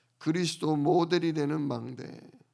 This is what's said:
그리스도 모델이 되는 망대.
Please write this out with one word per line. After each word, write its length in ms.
그리스도 580
모델이 560
되는 280
망대. 600